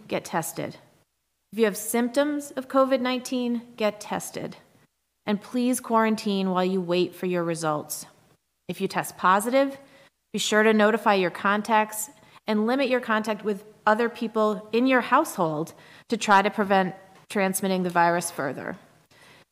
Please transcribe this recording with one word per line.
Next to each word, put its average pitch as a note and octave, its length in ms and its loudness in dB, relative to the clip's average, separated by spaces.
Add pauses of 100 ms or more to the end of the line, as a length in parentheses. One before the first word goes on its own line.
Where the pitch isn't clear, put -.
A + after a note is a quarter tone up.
get - 160 -4
tested. - 540 -6 (760)
If G3+ 80 -6
you A3+ 60 4
have G3 120 0
symptoms C#4+ 760 -2
of C4 160 -10
covid C4 340 2
nineteen, B3 600 -4 (160)
get G#3 240 -2
tested. - 560 -10 (680)
And G#3 160 -2
please B3 380 -2
quarantine G#3+ 720 0
while F#3 140 2
you F#3 160 0
wait F3 340 0
for - 100 -8
your F3+ 180 0
results. D#3+ 640 -4 (600)
If F#3 140 -8
you F#3+ 60 -2
test - 300 -6
positive, A#3+ 600 2 (560)
be G#3 60 -2
sure G#3+ 240 2
to A3 100 6
notify G#3+ 420 4
your F3+ 160 0
contacts G#3+ 800 0 (360)
and G#3+ 220 0
limit C4 220 0
your B3+ 100 2
contact A3 440 -2
with G3 200 -4 (240)
other A3 220 4
people G#3+ 600 -2
in A#3+ 140 2
your C4 160 4
household F3 720 0 (360)
to A#3 80 -2
try G3+ 240 6
to G3+ 80 2
prevent G3 440 2 (360)
transmitting F#3+ 540 0
the F3+ 60 0
virus E3+ 400 2
further. C#3 480 -8 (760)